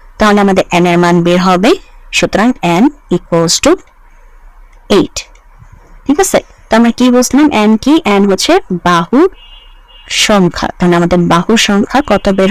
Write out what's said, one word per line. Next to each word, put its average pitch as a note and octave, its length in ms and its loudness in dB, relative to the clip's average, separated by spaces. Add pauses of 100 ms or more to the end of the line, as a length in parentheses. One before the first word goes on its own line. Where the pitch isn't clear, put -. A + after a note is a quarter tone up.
(200)
তাহলে G#3 260 2
আমাদের F#3+ 200 0 (160)
n F3+ 100 2
এর F3 120 0
মান F3 120 2 (100)
বের F3 220 2
হবে, F#3 240 2 (460)
সুতরাং A#3+ 320 0 (320)
n - 20 2 (320)
equals E3 480 -2
to D4 80 2 (1300)
eight। - 160 -4 (920)
ঠিক C#4+ 180 0
আছে? - 160 -2 (280)
তো - 100 -10
আমরা A#3 200 2
কি B3 80 0 (100)
বুঝলাম? B3+ 320 2 (220)
n - 20 4 (120)
কি? C#4 100 2 (260)
n - 20 2 (100)
হচ্ছে F#3+ 220 -2 (340)
বাহুর F3+ 420 0 (960)
সংখ্যা। F#3+ 420 0 (100)
তাহলে F3 220 0
আমাদের F3 200 0 (120)
বাহুর F3 360 0
সংখ্যা G#3 320 -2 (120)
কত G3 140 -2 (120)
বের F#3+ 140 0